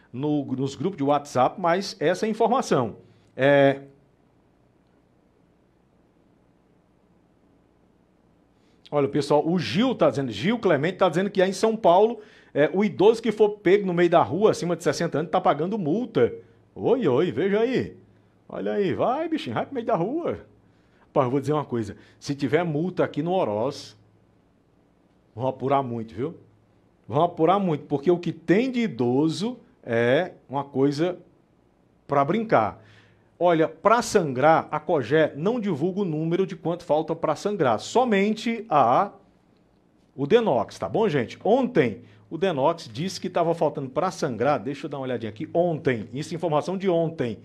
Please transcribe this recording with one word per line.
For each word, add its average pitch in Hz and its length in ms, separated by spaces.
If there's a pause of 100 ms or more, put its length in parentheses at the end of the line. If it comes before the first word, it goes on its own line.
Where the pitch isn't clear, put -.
(120)
no, 147 340
nos 127 300
grupos 190 220
de 139 60
WhatsApp, 143 580
mas 180 380
essa 175 260
é - 20
a 226 40
informação. 214 680 (400)
É, 139 440 (4000)
olha, 147 160
o 139 60
pessoal, 147 360
o 180 120
Gil 170 340
tá 160 160
dizendo, 123 220
Gil 139 260
Clemente 180 400
tá 190 100
dizendo 185 220
que 190 100
aí 185 120
em - 20
São 220 240
Paulo, 208 420 (320)
é, 147 220
o 196 100
idoso 208 380
que 233 100
for 208 280
pego 190 260
no 180 80
meio 175 160
da 165 140
rua, 175 260
acima 165 260
de - 80
sessenta 156 360
anos, 160 100
tá 185 100
pagando 180 380
multa. 160 560 (400)
Oi, 180 340
oi, 139 240
veja 190 280
aí. 233 360 (520)
Olha 202 240
aí, 202 200
vai, 240 380
bichinho, 269 240
vai 220 140
pro 277 80
meio 233 100
da - 100
rua. 220 440 (720)
Pô, 151 80
eu 123 80
vou 139 100
dizer 135 140
uma 147 100
coisa, 110 320 (240)
se - 140
tiver 143 300
multa 165 400
aqui 147 180
no 175 120
Oroz, 123 640 (1400)
vão 127 120
apurar 135 360
muito, 117 320
viu? 147 200 (720)
Vão 139 160
apurar 170 360
muito, 160 260
porque 151 240
o 170 80
que 170 140
tem 233 400
de 247 80
idoso 151 800 (240)
é 123 480 (180)
uma 135 140
coisa 139 560 (880)
pra 139 180
brincar. 160 580 (560)
Olha, 165 280
pra 220 340
sangrar, 151 680
a 151 80
cogé 147 560
não 208 240
divulga 185 420
o 202 40
número 165 420
de 175 80
quanto 165 280
falta 160 320
pra 156 200
sangrar, 147 440
somente 220 880
a, 147 440 (1040)
o 135 100
Denox, 160 540
tá 95 100
bom, 202 180
gente? 139 360
Ontem, 190 580 (280)
o 165 80
Denox 165 540
disse 170 280
que 190 80
tava 170 280
faltando 151 340
pra 180 220
sangrar, 131 480
deixa 139 260
eu 147 40
dar 139 80
uma 135 80
olhadinha 113 260
aqui, 107 200
ontem, 143 600
isso 151 180
é 175 40
informação 165 420
de 196 100
ontem, 160 580